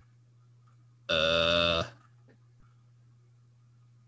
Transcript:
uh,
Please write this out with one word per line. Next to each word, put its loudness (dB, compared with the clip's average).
uh, 0